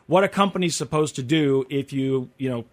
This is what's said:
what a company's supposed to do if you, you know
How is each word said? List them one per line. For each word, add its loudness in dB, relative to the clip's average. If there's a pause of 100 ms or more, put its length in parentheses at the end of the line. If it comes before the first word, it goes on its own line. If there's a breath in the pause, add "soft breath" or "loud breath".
what 4
a 2
company's 0
supposed -2
to -6
do 2
if -4
you, -2
you -4
know -6